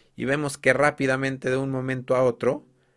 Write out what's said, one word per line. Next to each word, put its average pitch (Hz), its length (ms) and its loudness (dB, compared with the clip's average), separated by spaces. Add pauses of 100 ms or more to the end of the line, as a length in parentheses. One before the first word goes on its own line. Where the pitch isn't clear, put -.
(160)
y 120 80 -6
vemos 143 340 -2
que 131 140 4
rápidamente 135 800 0
de 127 60 2
un 135 140 -2
momento 131 460 -2
a 131 80 4
otro, 123 420 0 (300)